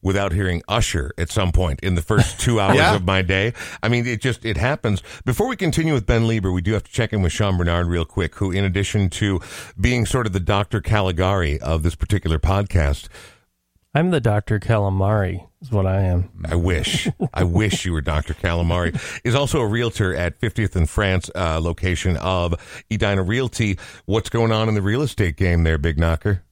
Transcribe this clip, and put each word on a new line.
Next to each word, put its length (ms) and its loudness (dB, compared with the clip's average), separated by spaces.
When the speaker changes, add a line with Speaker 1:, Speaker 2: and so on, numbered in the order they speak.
Speaker 1:
without 300 0
hearing 360 0
Usher 500 0
at 120 -4
some 200 0
point 300 2
in 160 0
the 60 0
first 380 2
two 200 2
Speaker 2:
<laughs> 0 -
Speaker 1:
hours 160 2
Speaker 2:
Yeah. 180 4
Speaker 1:
of 100 -2
my 180 2
day. 320 0
I 60 0
mean, 180 0
it 140 -4
just, 240 -2
it 120 -2
happens. 460 0
Before 240 0
we 80 -4
continue 380 0
with 120 0
Ben 220 4
Lieber, 240 0
we 100 0
do 100 0
have 120 -2
to 80 -20
check 200 -2
in 100 0
with 100 2
Sean 240 2
Bernard 320 2
real 160 0
quick, 320 -4
who, 160 -2
in 120 0
addition 460 0
to 300 0
being 260 2
sort 200 0
of 60 -4
the 80 0
Doctor 400 0
Caligari 800 0
of 220 0
this 140 0
particular 420 0
podcast, 720 0
Speaker 3:
I'm 140 4
the 100 2
Doctor 380 2
Calamari 880 0
is 80 -12
what 160 2
I 160 2
am. 260 2
Speaker 1:
I 120 -2
wish. 520 0
I 120 0
wish 400 0
you 80 -2
were 80 -2
Doctor 340 -2
Calamari. 680 0
Speaker 3:
<laughs> 40 -20
Speaker 1:
Is 120 2
also 240 2
a 80 0
realtor 480 0
at 240 -2
fiftieth 340 -2
and 160 2
France, 420 0
uh, 280 -2
location 560 -2
of 380 -2
Edina 320 0
Realty. 560 -2
What's 260 -2
going 200 2
on 180 2
in 60 0
the 80 0
real 180 0
estate 360 -2
game 260 2
there, 160 2
Big 180 0
Knocker? 540 0